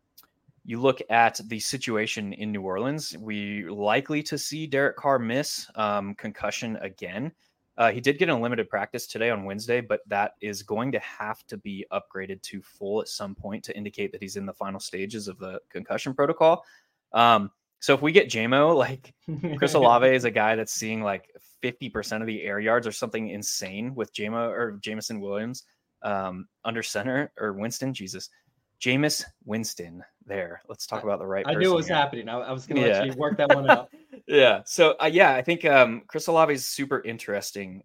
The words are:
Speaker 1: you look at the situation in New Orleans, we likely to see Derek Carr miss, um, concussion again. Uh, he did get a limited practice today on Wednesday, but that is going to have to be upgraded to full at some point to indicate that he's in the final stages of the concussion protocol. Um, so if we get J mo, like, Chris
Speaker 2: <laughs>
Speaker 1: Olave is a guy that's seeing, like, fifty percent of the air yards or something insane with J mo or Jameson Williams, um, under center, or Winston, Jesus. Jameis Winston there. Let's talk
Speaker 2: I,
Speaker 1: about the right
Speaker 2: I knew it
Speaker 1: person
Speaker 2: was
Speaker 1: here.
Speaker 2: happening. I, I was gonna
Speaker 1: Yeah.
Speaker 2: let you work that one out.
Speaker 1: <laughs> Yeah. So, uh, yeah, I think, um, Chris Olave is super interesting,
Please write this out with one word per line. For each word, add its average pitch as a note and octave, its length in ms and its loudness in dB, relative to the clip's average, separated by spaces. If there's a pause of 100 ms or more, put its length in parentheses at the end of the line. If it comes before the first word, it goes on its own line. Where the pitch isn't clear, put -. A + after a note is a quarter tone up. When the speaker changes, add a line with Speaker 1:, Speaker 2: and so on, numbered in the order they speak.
(640)
Speaker 1:
you A#2 160 -8
look E3 300 2
at A#2 380 4
the A2+ 120 -6
situation G#2+ 720 -4
in G#2+ 220 -6
New G2+ 80 -4
Orleans, A#2+ 560 -4
we G#2 500 -8
likely A2 560 0
to D3 140 -6
see D#3 280 -8
Derek C#3 300 0
Carr C#3 240 2
miss, A#2+ 560 -4
um, G#2 400 -2
concussion A2 640 -6
again. G2 560 -10 (460)
Uh, A#2 120 6
he B2 100 -4
did C#3 160 2
get F3+ 100 2
a D#3+ 80 2
limited A#2 360 -2
practice G#2+ 340 -4
today A2+ 240 -2
on G#2 140 -2
Wednesday, A2 380 -2
but G#2+ 260 -2
that G#2 240 -2 (100)
is G2+ 220 -8
going A2+ 280 -4
to A#2+ 60 0
have - 480 -10
to A2 120 -14
be G2 360 -12
upgraded F#2+ 480 -8
to - 180 -14
full G2+ 400 -6
at - 80 -6
some G2 280 -10
point G#2+ 280 -12
to - 140 -12
indicate G#2 340 -8
that - 80 -14
he's G2 160 -10
in G2 120 -8
the F#2+ 60 -10
final G2 260 -10
stages G2+ 480 -10
of F#2 100 -12
the F#2+ 320 -12
concussion - 460 -8
protocol. D#3+ 500 4 (480)
Um, A2+ 380 6 (280)
so - 140 6
if C3 80 2
we D3+ 100 2
get E3 200 6
J A2+ 160 -2
mo, C#3+ 280 6
like, C3 380 -2 (460)
Chris C#3+ 160 2
Speaker 2:
<laughs> - 0 -
Speaker 1:
Olave B2 320 8
is B2+ 160 6
a A#2+ 80 0
guy A2 240 2
that's A2 180 -4
seeing, A2 300 -6
like, G2 260 -4 (320)
fifty B2+ 260 -6
percent A2 360 -6
of A2+ 40 -8
the A2 140 -6
air G2+ 180 -4
yards A#2 280 2
or G#2+ 40 -6
something A2+ 380 -6
insane G#2 640 -8
with A#2 180 -6
J G#2 180 -8
mo A#2 200 -4
or G#2 320 -6
Jameson G#2+ 400 -8
Williams, G#2 440 -8 (360)
um, F#2+ 460 -6 (180)
under A2+ 160 -4
center, B2+ 560 -4
or G#2+ 160 -4
Winston, A2+ 400 -6
Jesus. - 380 -12 (500)
Jameis C#3 420 0 (220)
Winston F2+ 580 -8 (200)
there. F#2 440 -8
Let's - 180 -14
talk A2 140 -6
Speaker 2:
I, G#2+ 80 -8
Speaker 1:
about G2+ 100 0
the E2 80 -8
right F#2+ 220 -2
Speaker 2:
I D3+ 60 0
knew - 40 -2
it - 40 2
Speaker 1:
person F#3 140 4
Speaker 2:
was D#3+ 120 0
Speaker 1:
here. F3+ 80 0
Speaker 2:
happening. C#3+ 340 -2
I, A#2 100 -6
I B2 120 -8
was C3 160 -10
gonna C#3 140 0
Speaker 1:
Yeah. A2 180 4
Speaker 2:
let A2 80 0
you C3 60 -4
work D3 240 -2
that D3 160 4
one - 160 2
out. - 240 4
Speaker 1:
<laughs> - 60 -20 (300)
Yeah. A#2+ 360 8
So, D#3+ 360 6
uh, D#3 100 4
yeah, E3 240 8
I B2+ 60 0
think, E3+ 220 -2
um, B2+ 440 6
Chris - 200 -8
Olave D#3+ 260 4
is B2+ 120 -4
super C#3 360 -4
interesting, G2+ 840 -6